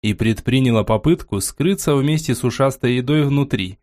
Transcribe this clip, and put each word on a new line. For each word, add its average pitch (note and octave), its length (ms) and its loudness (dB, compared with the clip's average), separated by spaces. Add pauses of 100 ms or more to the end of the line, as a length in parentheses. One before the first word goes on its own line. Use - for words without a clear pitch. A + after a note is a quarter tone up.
и G#2+ 80 0
предприняла A2+ 680 0
попытку A2 580 0
скрыться E3 540 -2
вместе D#3 400 0
с - 80 -6
ушастой B2+ 540 0
едой D3 260 0
внутри. C3+ 600 -2